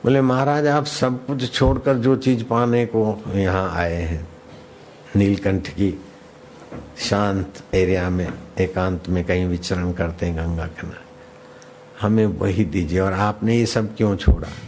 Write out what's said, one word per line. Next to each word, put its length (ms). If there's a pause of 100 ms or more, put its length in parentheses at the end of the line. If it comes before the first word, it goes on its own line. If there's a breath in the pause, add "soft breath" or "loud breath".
बोले, 180
"महाराज, 460
आप 180
सब 400
कुछ 280
छोड़कर 420
जो 200
चीज 280
पाने 420
को 420
यहाँ 480
आए 260
हैं, 260 (880)
नीलकंठ 540
की 320 (960)
शांत 560 (200)
एरिया 360
में, 240 (260)
एकांत 500
में 160
कहीं 200
विचरण 480
करते 320
हैं 120
गंगा 300
किनारे, 420 (920 loud breath)
हमें 240
वही 400
दीजिए, 340
और 140
आपने 440
ये 80
सब 300
क्यों 200
छोड़ा? 340 (180)